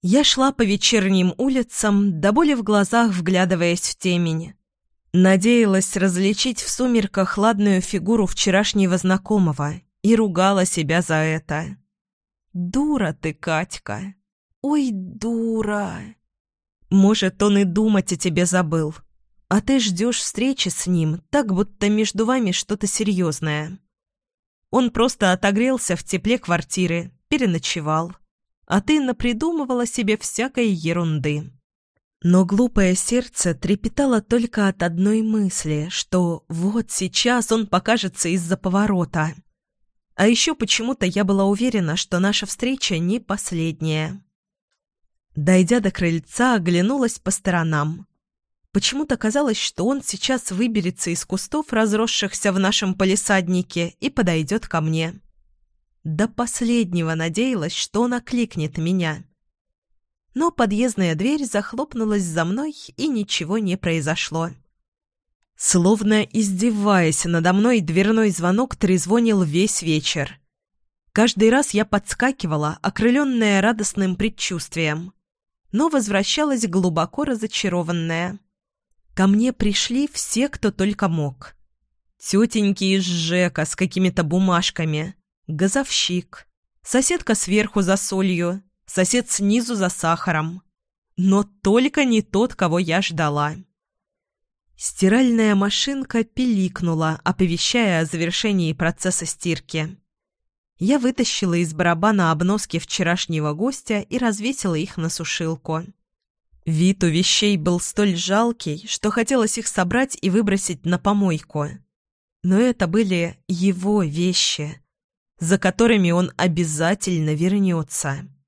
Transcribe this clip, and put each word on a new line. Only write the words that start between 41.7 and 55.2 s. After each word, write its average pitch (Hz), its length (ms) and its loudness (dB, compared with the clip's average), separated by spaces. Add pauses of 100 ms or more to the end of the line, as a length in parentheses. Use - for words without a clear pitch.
что 180 240 -2
наша 202 260 0
встреча 247 520 -4
не 185 240 -2
последняя. 165 1000 -4 (1120)
Дойдя 185 460 4
до 202 120 -2
крыльца, 175 640 0
оглянулась 202 640 0
по 190 120 -4
сторонам. 165 760 -2 (680)
Почему-то 262 460 -2
казалось, 226 400 0
что - 300 -4
он 277 160 -2
сейчас - 480 -4
выберется 196 580 -2
из 170 160 -4
кустов, - 480 -6
разросшихся 220 800 0
в 185 60 0
нашем 190 340 0
палисаднике, 185 1040 0
и 196 120 -4
подойдёт 175 560 -2
ко 165 120 -2
мне. 160 400 -4 (840)